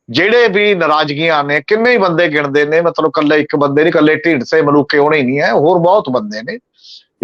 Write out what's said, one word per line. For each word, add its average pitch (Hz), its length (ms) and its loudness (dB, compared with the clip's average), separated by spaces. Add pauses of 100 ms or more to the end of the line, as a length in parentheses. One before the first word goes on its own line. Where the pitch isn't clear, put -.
ਜਿਹੜੇ 214 380 2
ਵੀ 208 280 0
ਨਾਰਾਜ਼ਗੀਆਂ 156 680 0
ਨੇ, 143 240 -2
ਕਿੰਨੇ 226 240 0
ਹੀ 247 60 2
ਬੰਦੇ 175 300 0
ਗਿਣਦੇ 147 380 0
ਨੇ, 156 160 0
ਮਤਲਬ 160 260 -2
ਇਕੱਲੇ 151 320 0
ਇੱਕ 143 160 -2
ਬੰਦੇ 143 260 0
ਨਹੀਂ, 165 100 2
ਇਕੱਲੇ 156 240 2
ਢੀਂਡਸੇ 156 460 0
ਮਲੂਕੇ 147 360 0
ਹੋਣੇ 151 240 2
ਨਹੀਂ 131 180 -2
ਹੈ, 165 120 0
ਹੋਰ 180 280 2
ਬਹੁਤ 175 300 2
ਬੰਦੇ 110 320 -6
ਨੇ। 175 160 -12 (680)